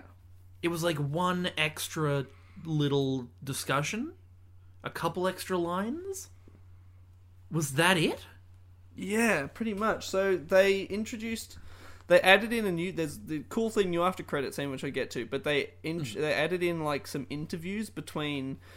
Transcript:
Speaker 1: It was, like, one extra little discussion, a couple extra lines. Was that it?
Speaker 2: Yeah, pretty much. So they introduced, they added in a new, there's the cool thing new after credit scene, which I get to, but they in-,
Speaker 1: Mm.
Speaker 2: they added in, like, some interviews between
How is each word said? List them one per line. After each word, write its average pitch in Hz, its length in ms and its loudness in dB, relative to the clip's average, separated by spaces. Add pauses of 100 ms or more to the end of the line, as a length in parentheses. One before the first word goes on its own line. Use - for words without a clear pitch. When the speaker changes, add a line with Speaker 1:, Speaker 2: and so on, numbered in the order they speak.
(640)
Speaker 1:
It 175 60 0
was, 170 140 -2
like, 170 140 2
one 180 600 0
extra 151 680 0 (400)
little 139 640 2 (160)
discussion, 147 680 -2 (680)
a - 60 -8
couple 180 380 -2
extra 185 300 -2
lines. 226 720 -4 (1200)
Was 143 220 -2
that 170 240 6
it? 196 280 0 (680)
Speaker 2:
Yeah, 190 520 2
pretty 226 260 -4
much. 202 340 0
So 190 300 2
they 190 460 6
introduced, 220 760 -6 (500)
they 180 140 8
added 202 320 6
in 226 120 0
a 190 60 2
new, 175 200 -2
there's 156 280 -4
the 147 300 -6
cool 226 200 0
thing 202 200 2
new 170 140 2
after 185 200 0
credit 139 300 -4
scene, 143 180 -4
which 131 120 -6
I 143 60 -4
get 127 220 -4
to, 117 140 -4
but 139 180 -4
they 147 280 0 (120)
in-, 165 180 -4
Speaker 1:
Mm. 113 140 -6
Speaker 2:
they 151 180 0
added 170 300 0
in, 170 200 0
like, 147 240 -2
some 139 220 -6
interviews 175 600 -6
between 147 680 -6 (200)